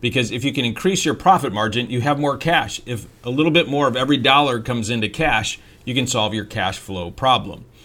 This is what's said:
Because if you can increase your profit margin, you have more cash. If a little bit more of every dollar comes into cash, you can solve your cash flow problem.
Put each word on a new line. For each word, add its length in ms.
Because 320
if 120
you 80
can 120
increase 400
your 100
profit 380
margin, 360
you 120
have 180
more 180
cash. 500
If 200
a 80
little 220
bit 160
more 180
of 100
every 200
dollar 440
comes 300
into 180
cash, 520
you 100
can 140
solve 260
your 100
cash 320
flow 360
problem. 520